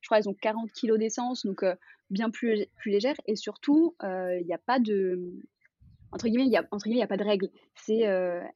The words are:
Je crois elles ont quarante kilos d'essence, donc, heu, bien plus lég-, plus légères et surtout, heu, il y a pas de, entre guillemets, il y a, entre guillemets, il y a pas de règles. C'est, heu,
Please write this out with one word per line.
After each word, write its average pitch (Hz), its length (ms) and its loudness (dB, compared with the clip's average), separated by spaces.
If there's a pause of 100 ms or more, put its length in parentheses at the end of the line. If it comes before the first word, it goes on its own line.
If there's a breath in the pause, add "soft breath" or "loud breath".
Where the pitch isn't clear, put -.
Je - 60 -18
crois 220 120 4
elles 208 100 0
ont 196 60 -6
quarante 220 380 -4
kilos 220 260 0
d'essence, 240 460 -4
donc, 196 180 -4
heu, 185 100 2 (380 soft breath)
bien 220 180 0
plus 226 260 -2
lég-, 208 220 -2
plus - 140 -4
légères 214 240 2 (100)
et 214 100 -2
surtout, 294 680 2
heu, 185 380 -4
il 175 60 -4
y 175 60 -2
a 165 60 -4
pas 254 200 2
de, 185 540 0 (800)
entre - 160 -4
guillemets, 240 180 4
il 254 60 4
y 208 60 6
a, 165 140 0
entre 208 140 -6
guillemets, 226 140 0
il - 20 4
y - 20 2
a 196 40 0
pas 196 100 -2
de 202 60 -2
règles. 202 260 0 (260 soft breath)
C'est, 220 320 0
heu, 185 340 0 (140)